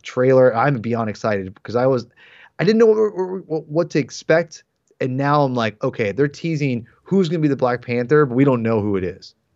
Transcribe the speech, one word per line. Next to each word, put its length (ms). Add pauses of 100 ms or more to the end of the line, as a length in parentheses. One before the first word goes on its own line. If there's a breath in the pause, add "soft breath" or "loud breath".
trailer. 520
I'm 260
beyond 280
excited 440
because 220
I 120
was, 180 (540 loud breath)
I 40
didn't 160
know 60
what, 300
what, 320
what, 200
what 240
to 80
expect. 640 (360)
And 160
now 280
I'm 120
like, 260
"Okay, 300
they're 160
teasing 580 (180 soft breath)
who's 260
gonna 100
be 80
the 80
Black 260
Panther, 440
but 100
we 80
don't 180
know 200
who 160
it 80
is." 280 (220)